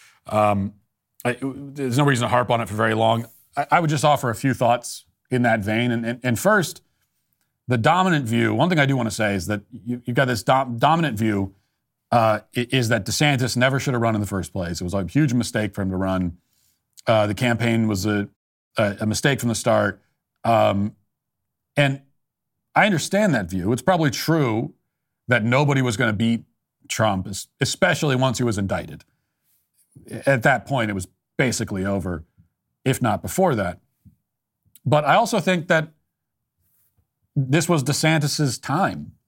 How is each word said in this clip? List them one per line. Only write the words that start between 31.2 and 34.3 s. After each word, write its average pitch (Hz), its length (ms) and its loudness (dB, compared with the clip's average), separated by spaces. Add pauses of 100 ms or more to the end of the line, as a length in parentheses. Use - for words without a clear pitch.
basically 107 480 -2
over, 90 400 -4 (600)
if 135 180 0
not 104 180 0
before 180 360 0
that. 92 240 -4 (1080)